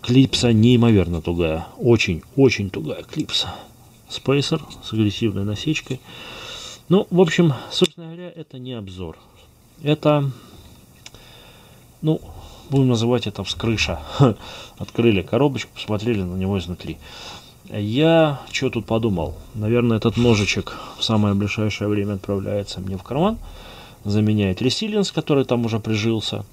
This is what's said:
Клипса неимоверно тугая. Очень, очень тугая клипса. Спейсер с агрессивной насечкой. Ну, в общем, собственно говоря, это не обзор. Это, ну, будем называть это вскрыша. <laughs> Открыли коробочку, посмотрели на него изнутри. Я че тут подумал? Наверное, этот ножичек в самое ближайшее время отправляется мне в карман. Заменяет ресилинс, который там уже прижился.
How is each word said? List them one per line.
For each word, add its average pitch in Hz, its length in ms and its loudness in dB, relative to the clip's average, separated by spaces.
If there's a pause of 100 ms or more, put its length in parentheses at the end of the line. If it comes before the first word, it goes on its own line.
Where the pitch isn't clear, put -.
Клипса 123 520 4
неимоверно 107 680 6
тугая. 82 460 -2 (100)
Очень, 117 440 2 (140)
очень 110 340 4
тугая - 340 -8
клипса. - 520 -6 (540)
Спейсер 143 540 -2 (200)
с - 100 -10
агрессивной 104 500 0
насечкой. 104 560 -4 (880)
Ну, 190 220 4
в 175 100 2
общем, 170 340 4 (180)
собственно 170 360 -4
говоря, 170 260 -14
это 151 260 -16
не 127 140 -10
обзор. 92 440 -10 (680)
Это, 147 480 2 (1700)
ну, 156 200 0 (480)
будем 135 200 4
называть 117 380 2
это 101 160 -8
вскрыша. 98 560 -2 (200)
<laughs> 135 180 6 (400)
Открыли 113 440 2
коробочку, 123 520 0
посмотрели 107 480 -4
на 90 140 -4
него 95 220 0
изнутри. 85 400 -8 (720)
Я 143 800 2
че 131 200 -2
тут 110 160 -4
подумал? 101 500 0 (180)
Наверное, 117 440 2
этот 110 180 2
ножичек 107 640 2 (200)
в - 60 -4
самое 104 320 2
ближайшее 104 540 -2
время 104 240 0
отправляется 101 680 -4
мне 95 180 -6
в 92 60 -12
карман. 185 340 -2 (680)
Заменяет 104 560 2
ресилинс, 208 500 0
который 147 320 0
там 120 220 0
уже 110 140 0
прижился. 110 720 -2